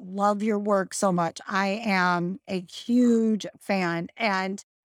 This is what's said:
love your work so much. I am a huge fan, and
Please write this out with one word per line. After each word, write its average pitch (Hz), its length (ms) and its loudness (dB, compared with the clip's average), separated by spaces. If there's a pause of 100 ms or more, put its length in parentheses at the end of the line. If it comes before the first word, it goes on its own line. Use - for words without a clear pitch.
love 202 400 0
your 214 160 0
work 202 360 0
so 196 180 0
much. 170 340 -2
I 196 380 -2
am 180 540 0 (100)
a 185 240 -4
huge 226 720 2 (140)
fan, 175 580 -2
and 196 480 -2 (260)